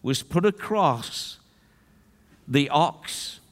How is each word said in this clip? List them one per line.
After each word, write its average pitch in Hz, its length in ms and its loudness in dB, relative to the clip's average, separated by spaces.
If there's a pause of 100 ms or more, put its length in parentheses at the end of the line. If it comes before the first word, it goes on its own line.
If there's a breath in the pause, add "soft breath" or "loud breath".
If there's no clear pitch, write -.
was 131 200 -2
put 175 240 0
across 175 920 0 (1080 soft breath)
the 139 220 2
ox - 680 -2 (120)